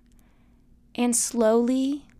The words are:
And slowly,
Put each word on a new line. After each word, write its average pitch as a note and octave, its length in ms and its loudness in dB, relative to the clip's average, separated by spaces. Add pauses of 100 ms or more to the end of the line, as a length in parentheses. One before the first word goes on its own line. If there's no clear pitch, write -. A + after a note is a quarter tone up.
(960)
And A#3+ 200 -2
slowly, A#3+ 920 0 (140)